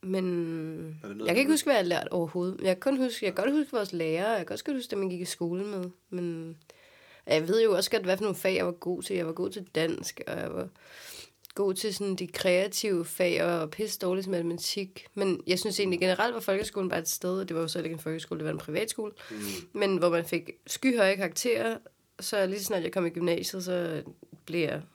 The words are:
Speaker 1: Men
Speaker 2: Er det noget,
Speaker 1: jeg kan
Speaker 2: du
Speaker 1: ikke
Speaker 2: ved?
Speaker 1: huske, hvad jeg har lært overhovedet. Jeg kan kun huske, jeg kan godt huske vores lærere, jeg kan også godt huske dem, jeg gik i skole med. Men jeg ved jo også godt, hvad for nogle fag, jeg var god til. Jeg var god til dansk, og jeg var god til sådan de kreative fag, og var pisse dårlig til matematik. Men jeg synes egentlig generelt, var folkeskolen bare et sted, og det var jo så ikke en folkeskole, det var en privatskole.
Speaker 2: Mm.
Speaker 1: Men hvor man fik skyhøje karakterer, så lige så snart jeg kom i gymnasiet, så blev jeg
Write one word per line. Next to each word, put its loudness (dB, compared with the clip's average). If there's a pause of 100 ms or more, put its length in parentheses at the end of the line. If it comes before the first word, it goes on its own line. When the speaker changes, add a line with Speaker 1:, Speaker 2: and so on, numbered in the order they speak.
Speaker 1:
Men 0 (760)
Speaker 2:
Er -12
det -8
noget, -10
Speaker 1:
jeg -2
kan 4
Speaker 2:
du 4
Speaker 1:
ikke 4
Speaker 2:
ved? 6
Speaker 1:
huske, 2
hvad 6
jeg 6
har 0
lært 0
overhovedet. -2
Jeg 2
kan -6 (120)
kun 2
huske, -2
jeg 0
kan 0
godt 2
huske 0
vores 0
lærere, 0
jeg 0
kan -6
også -10
godt -2
huske -6
dem, -2
jeg 0
gik -6
i -4
skole -4
med. -4 (200)
Men -6 (680)
jeg 4
ved 6
jo 6
også 2
godt, 2
hvad 2
for -2
nogle 0
fag, 2
jeg 2
var 0
god -4
til. -4
Jeg 0
var -4
god -4
til -10
dansk, -2
og -4
jeg -4
var -4 (840)
god 0
til -4
sådan 0
de -4
kreative 2
fag, 2
og 4 (100)
var -2
pisse -4
dårlig 0
til -4
matematik. -2
Men 2
jeg 2
synes -2
egentlig 2
generelt, 4
var -4
folkeskolen 0
bare 0
et -4
sted, -2
og -4
det -4
var 0
jo -2
så -2
ikke -4
en -6
folkeskole, -6
det -4
var 0
en -4
privatskole. -4 (180)
Speaker 2:
Mm. -8 (360)
Speaker 1:
Men 4
hvor 6
man 2
fik -4 (160)
skyhøje 4
karakterer, 0 (420)
så 2
lige -2
så -6
snart 0
jeg -2
kom 2
i 2
gymnasiet, 0
så -2 (440)
blev 0
jeg 0 (120)